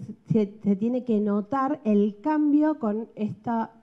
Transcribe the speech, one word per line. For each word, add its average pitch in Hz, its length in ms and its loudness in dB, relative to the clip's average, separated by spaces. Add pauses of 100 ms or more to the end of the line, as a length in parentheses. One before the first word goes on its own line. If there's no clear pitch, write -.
(320)
se, 208 320 0
se 202 120 2
tiene 240 280 -2
que 220 160 0
notar 214 640 -2
el 208 380 2
cambio 302 580 2
con 220 360 -4
esta, 226 560 -4 (120)